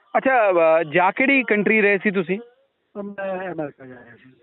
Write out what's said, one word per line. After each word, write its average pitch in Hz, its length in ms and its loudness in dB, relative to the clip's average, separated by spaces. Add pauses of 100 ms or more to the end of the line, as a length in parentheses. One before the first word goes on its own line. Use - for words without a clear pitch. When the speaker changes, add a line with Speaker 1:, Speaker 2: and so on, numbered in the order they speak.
(160)
Speaker 1:
ਅੱਛਾ, 226 340 2
ਅਹ, 165 340 4
ਜਾ 175 260 2
ਕਿਹੜੀ 262 320 0
ਕੰਟਰੀ 214 400 0
ਰਹੇ 202 160 2
ਸੀ 214 120 -2
ਤੁਸੀਂ? 185 300 -4 (640)
Speaker 2:
ਮੈਂ 190 500 -8
ਅਮਰੀਕਾ 143 340 -10
ਜਾ 127 80 -20
ਰਿਹਾ 120 220 -20
ਸੀ। - 160 -20 (100)